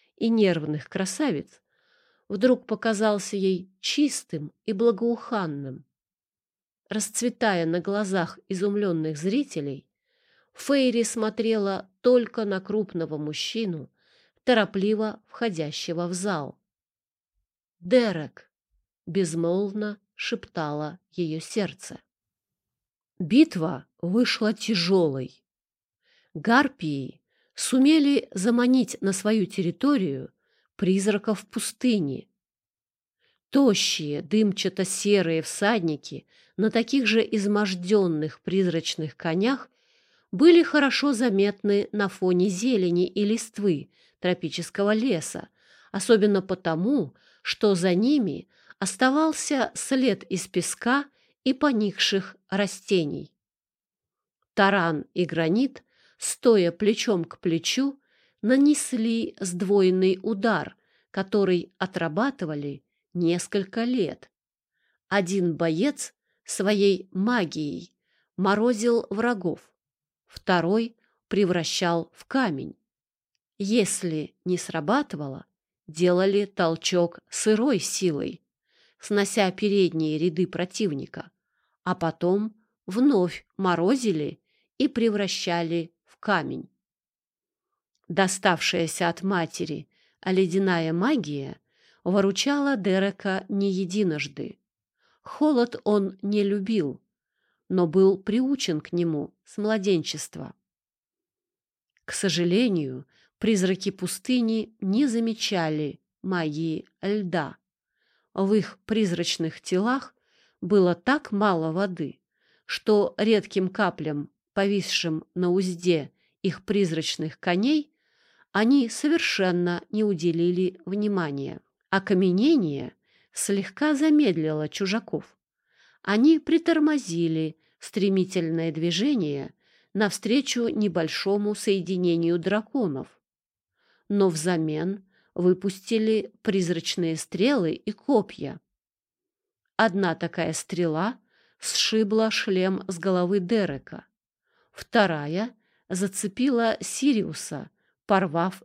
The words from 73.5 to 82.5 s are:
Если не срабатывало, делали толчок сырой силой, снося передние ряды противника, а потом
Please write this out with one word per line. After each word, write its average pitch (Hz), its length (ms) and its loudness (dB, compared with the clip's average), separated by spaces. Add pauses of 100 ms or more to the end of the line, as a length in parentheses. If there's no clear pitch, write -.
Если 190 800 -2 (100)
не 180 140 0
срабатывало, 151 880 -4 (400)
делали 180 580 2
толчок 170 720 0 (100)
сырой 220 500 2
силой, - 640 -4 (560)
снося 202 520 0
передние 170 680 2
ряды 170 260 0
противника, 175 840 -6 (520)
а 180 120 -2
потом 185 600 -2 (300)